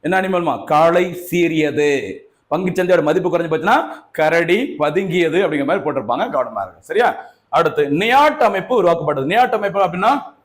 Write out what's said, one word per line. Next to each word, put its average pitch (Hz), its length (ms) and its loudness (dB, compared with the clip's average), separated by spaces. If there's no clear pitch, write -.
என்ன 180 160 0
அனிமல்மா? 175 340 -2
காளை 170 340 4
சீறியது. 151 640 0
பங்கு 180 260 -2
சந்தையோட 175 300 2
மதிப்பு 185 240 0
குறைஞ்சு 165 200 -2
போச்சுன்னா 160 260 0
கரடி 170 400 2
பதுங்கியது 165 600 0
அப்படிங்கிற 147 260 -2
மாதிரி 190 160 0
போட்டிருப்பாங்க, 123 480 -4
கவனமா 117 300 -4
இருக்கு. - 260 -16
சரியா? 180 180 2
அடுத்து 151 260 2
நியாட் 269 480 4
அமைப்பு 196 320 -2
உருவாக்கப்பட்டது. 151 520 0
நியாட் 233 260 2
அமைப்பு 196 260 0
அப்படின்னா 180 280 0